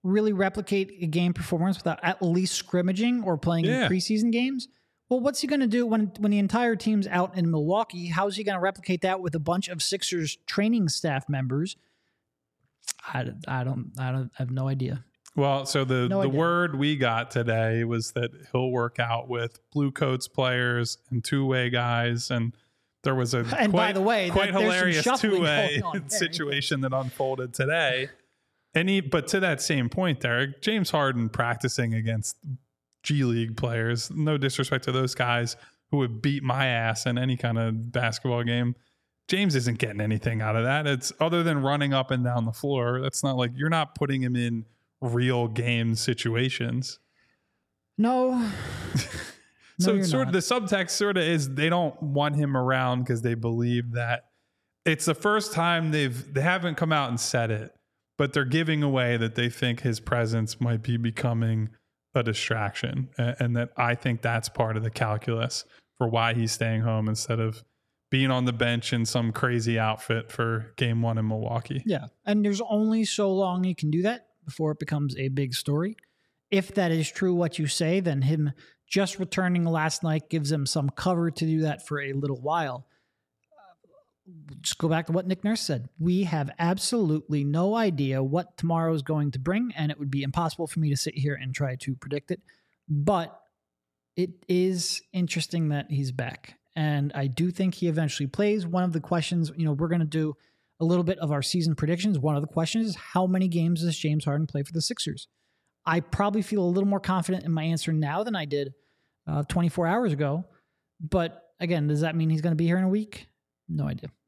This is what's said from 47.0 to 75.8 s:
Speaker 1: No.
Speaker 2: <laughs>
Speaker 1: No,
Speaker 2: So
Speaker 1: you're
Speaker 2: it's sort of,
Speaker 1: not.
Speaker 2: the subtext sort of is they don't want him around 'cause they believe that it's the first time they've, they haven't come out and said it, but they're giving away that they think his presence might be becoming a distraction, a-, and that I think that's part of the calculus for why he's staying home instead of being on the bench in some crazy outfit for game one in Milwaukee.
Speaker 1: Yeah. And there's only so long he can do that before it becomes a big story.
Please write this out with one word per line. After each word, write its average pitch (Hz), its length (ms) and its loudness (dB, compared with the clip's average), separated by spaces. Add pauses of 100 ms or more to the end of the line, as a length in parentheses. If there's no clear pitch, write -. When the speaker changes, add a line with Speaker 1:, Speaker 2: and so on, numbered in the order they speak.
Speaker 1:
No. 247 600 2
Speaker 2:
<laughs> - 40 -8 (1160)
Speaker 1:
No, 175 80 2
Speaker 2:
So 220 60 4
Speaker 1:
you're 196 100 2
Speaker 2:
it's 175 80 0
sort 262 180 2
of, 175 60 0
Speaker 1:
not. 180 80 2 (260)
Speaker 2:
the 202 80 2
subtext 185 140 -2
sort 202 260 0
of 175 60 2
is 151 320 0
they 151 160 2
don't 170 320 0
want 143 340 2
him 143 180 2
around 127 520 2
'cause 117 160 0
they 117 100 2
believe 117 600 0
that 120 320 -2 (600)
it's 160 220 2
the 160 80 4
first 208 400 0
time 165 360 2
they've, 139 440 -2
they 135 80 2
haven't 175 320 0
come 160 180 0
out 143 160 2
and 117 100 -2
said 117 320 0
it, 110 220 -4 (460)
but 139 160 0
they're 143 100 4
giving 156 380 2
away 127 340 2
that 113 200 0
they 120 120 0
think 120 320 -2
his 117 180 -2
presence 113 600 -2
might 117 220 -2
be 117 160 -2
becoming 113 720 -2 (440)
a 123 80 2
distraction, 113 960 -4
a-, 120 260 -2
and 120 140 0
that 120 220 -2
I 120 160 0
think 117 260 -2
that's 117 300 -2
part 110 260 -2
of 110 60 -2
the 113 80 -2
calculus 113 760 -2 (320)
for 123 140 0
why 117 240 2
he's 113 180 0
staying 110 300 0
home 110 260 0
instead 113 320 -2
of 110 240 -4 (460)
being 135 200 2
on 127 140 2
the 123 80 2
bench 120 400 0
in 117 140 2
some 117 260 0
crazy 117 460 0
outfit 110 520 -2
for 113 460 -2
game 117 240 0
one 113 160 0
in 110 100 0
Milwaukee. 117 600 -4
Speaker 1:
Yeah. 151 220 -2 (180)
And 208 180 2
there's 202 240 0
only 220 380 2
so 196 260 0
long 185 320 2
he 185 100 0
can 151 160 0
do 170 120 2
that 233 240 -2 (180)
before 151 280 -2
it 151 60 -6
becomes 143 380 -2
a 135 120 -4
big 135 260 -2
story. 160 420 -2 (540)